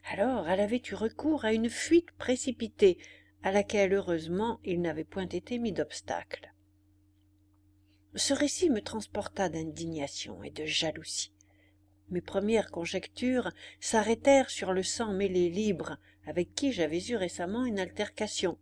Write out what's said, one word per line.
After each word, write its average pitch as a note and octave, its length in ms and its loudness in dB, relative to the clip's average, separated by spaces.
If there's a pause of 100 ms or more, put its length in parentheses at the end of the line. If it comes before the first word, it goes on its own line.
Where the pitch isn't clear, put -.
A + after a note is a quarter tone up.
Alors G#3 380 0
elle F#3 140 2
avait G#3+ 280 0
eu G3+ 60 -6
recours A#3+ 480 0
à A3 80 2
une A3+ 180 2
fuite - 420 4
précipitée, A3+ 880 2 (460)
à G3 80 0
laquelle G3+ 400 2
heureusement F3+ 720 0
il F3 160 -2
n'avait D#3+ 240 -2
point F#3+ 240 -6
été A#3+ 320 -6
mis A3+ 140 -2
d'obstacle. - 800 -6 (1600)
Ce - 180 0
récit D4 360 2
me A3 100 2
transporta G3+ 680 -4
d'indignation D#3 920 -6
et - 80 -12
de D3+ 120 -10
jalousie. D#3 680 -4 (760)
Mes F3+ 120 -4
premières G#3 500 0
conjectures F#3 800 -4 (300)
s'arrêtèrent A#3 680 4
sur F#3+ 220 -4
le F#3 120 2
sang G#3+ 280 -4
mêlé F#3 380 2
libre E3+ 480 -2 (280)
avec E3+ 300 -4
qui C#4 160 0
j'avais F3 380 0
eu A#3+ 80 0
récemment F#3+ 480 -2
une G#3 140 -2
altercation. F#3+ 840 -2